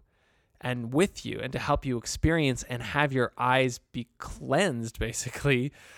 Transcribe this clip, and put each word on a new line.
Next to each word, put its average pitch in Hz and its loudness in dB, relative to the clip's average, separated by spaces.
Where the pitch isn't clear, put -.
and 123 -4
with 185 0
you, - -6
and 127 -6
to 131 -6
help 143 0
you 127 0
experience 147 2
and 120 -8
have 143 2
your 123 2
eyes 127 2
be - -10
cleansed, 131 -2
basically, 123 0